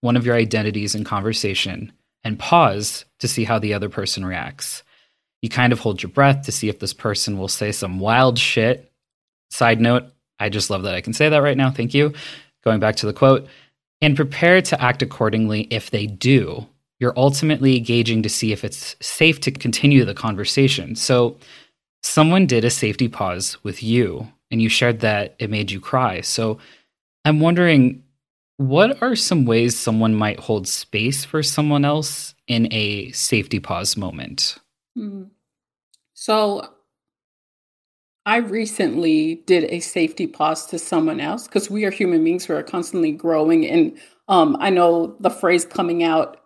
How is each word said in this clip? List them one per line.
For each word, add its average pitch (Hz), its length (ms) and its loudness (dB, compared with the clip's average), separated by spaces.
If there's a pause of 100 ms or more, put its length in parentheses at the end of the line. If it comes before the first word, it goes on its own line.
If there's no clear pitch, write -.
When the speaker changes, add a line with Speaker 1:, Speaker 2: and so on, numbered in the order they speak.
Speaker 1:
one 120 140 2
of 117 100 0
your 120 100 2
identities 107 580 0
in 107 80 -6
conversation 101 880 -4 (320)
and 110 160 -6
pause 107 680 2 (140)
to 123 80 -6
see 113 180 -2
how 113 140 0
the 104 160 -2
other 101 140 -4
person 98 360 -6
reacts. - 600 -10 (580)
You 113 60 -4
kind 123 240 2
of 113 80 -4
hold 104 220 -4
your 92 80 -10
breath 139 360 4
to 120 60 -6
see - 160 -2
if 101 100 -6
this 101 140 -6
person 104 460 -4
will 95 100 -6
say 104 240 -4
some 92 260 -6
wild 120 400 4
shit." - 540 0 (580)
Side 117 300 2
note, 120 240 4 (340)
I 104 120 -4
just 101 200 -4
love 95 140 -4
that 92 100 -4
I 92 60 -6
can 113 140 -8
say 151 160 2
that 151 120 4
right 143 140 2
now. 135 140 2
Thank 131 240 -4
you, 147 180 2 (520)
going 110 160 2
back 107 160 2
to 107 100 -4
the 104 60 -2
quote, 135 340 4 (540)
"and 147 160 4
prepare 170 460 4
to - 200 -2
act 127 200 2
accordingly 107 680 0
if 110 200 -6
they 104 160 -2
do. 107 600 0 (340)
You're 123 180 -2
ultimately 139 600 2
gauging 113 420 0
to 107 60 -2
see 107 240 -2
if 101 120 -8
it's - 360 -12
safe 156 400 0
to 139 100 -4
continue 139 540 4
the 101 100 -4
conversation." 113 840 -2
So, 123 400 0 (640)
"Someone 165 440 4
did 117 180 2
a 120 60 2
safety 113 380 -2
pause 92 540 -6
with 101 200 -10
you, 110 460 0 (220)
and 113 120 0
you 110 60 2
shared 117 320 0
that 104 380 -2
it 107 120 -6
made 104 200 -4
you 98 100 -10
cry." 113 400 -2
So 110 380 -4 (640)
I'm 151 160 4
wondering, 165 600 4 (540)
what 165 460 2
are 247 120 0
some 165 300 2
ways 117 340 2
someone 110 360 0
might 107 260 -2
hold 104 260 -4
space 120 580 -4
for 156 180 -4
someone 147 420 0
else 147 500 -4 (120)
in 117 260 0
a 104 400 -4
safety - 480 -2
pause - 360 -4
moment? - 600 -8 (400)
Speaker 2:
Hmm. 202 280 -10 (880)
So 214 540 -2 (1600)
I 220 120 2
recently 170 960 0 (100)
did 175 180 4
a 170 160 -4
safety 165 460 -4
pause 156 400 -4
to 170 120 -8
someone 160 420 -2
else, 156 260 -8
'cause - 240 -2
we 214 140 -2
are 190 60 0
human 175 340 0
beings 175 200 0
who 160 100 -4
are 151 80 -4
constantly 165 500 -4
growing. 160 540 2
And, 160 260 2 (360)
um, 160 320 4
I 196 100 0
know 170 500 2
the 185 100 2
phrase 180 340 0
coming 170 380 -2
out 160 440 0